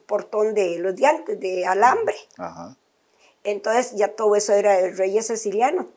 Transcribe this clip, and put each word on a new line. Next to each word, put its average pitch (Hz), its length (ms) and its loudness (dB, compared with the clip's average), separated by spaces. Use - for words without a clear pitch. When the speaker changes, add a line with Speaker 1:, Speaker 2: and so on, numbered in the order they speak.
Speaker 1:
portón 214 460 -2
de 175 260 0
los 185 160 -4
de 254 120 2
antes, 294 340 -2
de 185 240 -4
alambre. 240 500 2
Speaker 2:
Ajá. 143 400 -14
Speaker 1:
Entonces 220 540 -2
ya 202 180 2
todo 208 220 2
eso 208 160 0
era 202 240 4
de 185 160 2
Reyes 196 340 0
Ceciliano, 226 580 -2